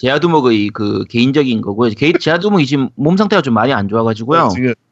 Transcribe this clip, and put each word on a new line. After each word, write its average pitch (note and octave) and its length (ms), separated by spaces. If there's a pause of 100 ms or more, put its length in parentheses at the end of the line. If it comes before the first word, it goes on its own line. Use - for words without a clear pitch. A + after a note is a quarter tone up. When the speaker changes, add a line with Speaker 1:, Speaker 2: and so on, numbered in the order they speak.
Speaker 1:
제아두목의 B2+ 680
그 G#2 360
개인적인 B2+ 540
거고요. G#2+ 300
개-, C#3 220
제아두목이 F3 520
지금 C3+ 300
몸 D#3+ 200
상태가 G3+ 260
좀 C3+ 120
많이 A2+ 180
안 G#2 160
좋아가지고요. A2+ 600
Speaker 2:
네, - 60
지금 B2 200 (180)